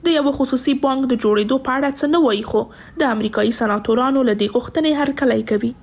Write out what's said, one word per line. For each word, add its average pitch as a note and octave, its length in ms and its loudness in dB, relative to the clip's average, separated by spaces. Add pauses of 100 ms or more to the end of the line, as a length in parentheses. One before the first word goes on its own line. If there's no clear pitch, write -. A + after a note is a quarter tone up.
د D#4+ 100 2
یوه C#4 180 0
خصوصي C4+ 480 0
بانک C4+ 280 0
د A#3 100 -2
جوړېدو G#3+ 440 0
په C4 120 -2
اړه C#4 100 0 (120)
څه D4 120 0
نه E4 140 4
وایي، G#3+ 240 0
خو A3 160 0 (360)
د A#3+ 120 2
امریکایي G#3+ 480 0
سناتورانو A#3+ 680 2
له G#3 120 0
دې G3+ 140 2
غوښتنې D#4 360 0 (100)
هرکلی C4+ 400 0 (100)
کوي. A3+ 320 -2